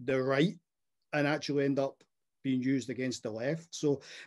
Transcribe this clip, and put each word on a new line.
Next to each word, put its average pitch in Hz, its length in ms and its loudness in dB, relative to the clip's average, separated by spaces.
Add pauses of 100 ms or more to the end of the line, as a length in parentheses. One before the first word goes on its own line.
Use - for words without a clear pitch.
the 131 180 2
right 139 340 2 (580)
and 147 120 2
actually 143 400 0
end 139 140 2
up 135 240 -4 (400)
being 131 180 0
used 127 280 0
against 127 340 -4
the 113 80 -4
left. 135 420 -4
So, 143 280 0 (260)